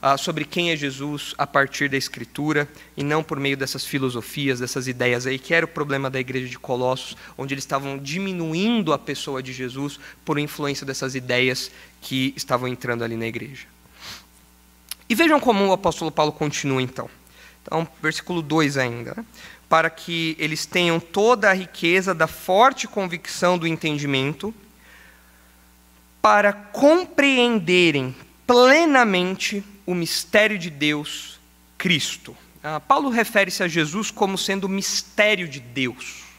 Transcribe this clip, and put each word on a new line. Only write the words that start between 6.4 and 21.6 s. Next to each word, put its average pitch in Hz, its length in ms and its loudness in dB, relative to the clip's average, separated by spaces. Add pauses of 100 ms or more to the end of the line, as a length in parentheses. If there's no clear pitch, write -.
de 123 120 -14
Colossos, 127 580 -2 (200)
onde 135 180 -6
eles 135 100 -8
estavam 139 340 -4
diminuindo 175 960 -2
a 135 60 0
pessoa 135 440 -8
de 131 100 -10
Jesus 131 460 -8 (260)
por 151 140 -2
influência 147 480 -6
dessas 135 300 -6
ideias 127 560 0 (280)
que 131 360 -2
estavam 123 320 -2
entrando 120 340 -4
ali 117 140 -6
na 113 100 -4
igreja. 117 400 -10 (1400)
E 233 60 2
vejam 302 260 4
como 202 260 4
o 190 60 4
apóstolo 170 400 0
Paulo 151 200 2
continua, 139 500 -2
então. 123 260 -8 (540)
Então, 165 260 -4 (140)
versículo 160 400 -4
dois 147 340 2
ainda, 120 400 -4
né? 226 80 -10 (440)
"Para 160 200 4
que 165 500 -4
eles 156 280 -4
tenham 170 340 2
toda 208 500 4
a 190 40 6
riqueza 180 600 0